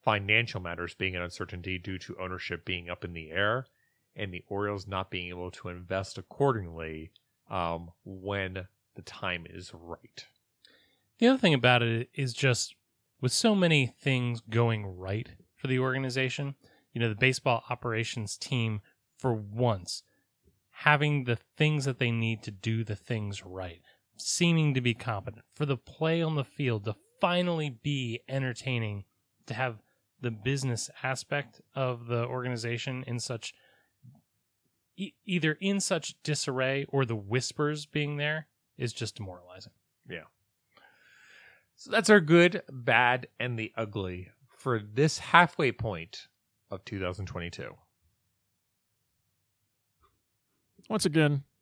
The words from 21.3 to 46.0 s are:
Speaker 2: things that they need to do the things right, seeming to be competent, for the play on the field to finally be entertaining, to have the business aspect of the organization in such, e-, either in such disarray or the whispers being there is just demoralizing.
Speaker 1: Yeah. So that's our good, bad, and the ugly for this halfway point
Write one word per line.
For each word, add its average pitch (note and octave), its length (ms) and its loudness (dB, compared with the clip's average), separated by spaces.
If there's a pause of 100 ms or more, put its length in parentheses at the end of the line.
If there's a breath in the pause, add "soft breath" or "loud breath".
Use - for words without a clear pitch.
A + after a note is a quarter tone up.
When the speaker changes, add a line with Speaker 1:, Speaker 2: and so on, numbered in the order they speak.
Speaker 2:
things D3+ 480 0
that C3 160 -2
they A#2+ 100 2
need A2+ 320 0
to - 80 -8
do A2+ 320 -2
the G#2 140 -4
things G#2 480 -6
right, F#2 380 -10 (340 soft breath)
seeming D#3+ 580 2
to C3 60 2
be A#2+ 140 2
competent, G#2 500 -6 (100)
for D3+ 100 -2
the C#3 120 0
play D#3+ 440 -2
on D#3+ 140 0
the C#3+ 100 0
field A#2 400 -2
to G#2+ 120 -4 (240)
finally F3 500 2
be B2 580 -4
entertaining, B2 760 -2 (420)
to B2 80 -6
have A#2 260 -4 (400)
the A#2+ 100 -2
business B2 580 -2 (140)
aspect C3+ 580 -6 (140)
of B2 320 -4
the A#2+ 200 0
organization B2 840 -4
in A#2+ 100 -2
such, - 360 -8 (1400 soft breath)
e-, F#3 180 -8 (100)
either D#3+ 360 2
in G3 200 2
such - 420 -2
disarray C3+ 680 0
or C#3 160 2
the A2+ 120 -2
whispers C#3 720 -2
being D3 320 -4
there D3+ 280 -4 (320)
is B2 140 -4
just - 240 -8
demoralizing. F2+ 560 -14 (360)
Speaker 1:
Yeah. E2 160 -10 (1500 soft breath)
So - 160 -16
that's A3 180 2
our G#3 120 10
good, E3+ 500 6
bad, B2 560 4 (140)
and A#2+ 180 -4
the A2 180 -6
ugly F#2+ 540 -4 (160)
for B2 320 -2
this G#2+ 400 2
halfway E3 540 6
point F#2 560 -8 (420)